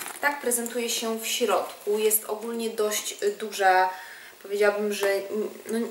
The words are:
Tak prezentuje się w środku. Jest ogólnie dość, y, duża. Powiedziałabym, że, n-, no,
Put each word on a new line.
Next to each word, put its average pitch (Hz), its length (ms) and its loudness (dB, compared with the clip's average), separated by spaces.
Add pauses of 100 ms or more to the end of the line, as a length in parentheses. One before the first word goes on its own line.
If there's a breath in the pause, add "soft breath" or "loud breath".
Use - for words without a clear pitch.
(200)
Tak 285 200 0
prezentuje 233 500 -2
się 226 280 -2
w 220 80 -8
środku. 208 720 0
Jest 214 260 4
ogólnie 226 460 -4
dość, 208 520 -2
y, 202 80 2
duża. 190 600 4 (520 loud breath)
Powiedziałabym, 208 500 2
że, 202 160 2
n-, 196 400 0 (220)
no, 220 80 0 (120)